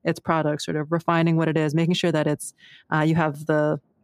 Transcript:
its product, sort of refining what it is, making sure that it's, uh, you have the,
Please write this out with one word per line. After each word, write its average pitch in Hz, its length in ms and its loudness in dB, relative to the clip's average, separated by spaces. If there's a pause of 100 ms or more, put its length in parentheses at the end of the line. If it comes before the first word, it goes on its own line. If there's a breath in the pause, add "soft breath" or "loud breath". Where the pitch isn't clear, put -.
its 165 160 -2
product, 151 440 -2
sort 160 140 -4
of 151 140 -4
refining 165 460 2
what 160 100 2
it 156 100 0
is, 156 180 0
making 165 180 2
sure 175 180 0
that 156 140 0
it's, - 300 -4 (360 loud breath)
uh, 156 100 0
you 156 120 2
have 156 320 -2
the, 151 340 0 (240)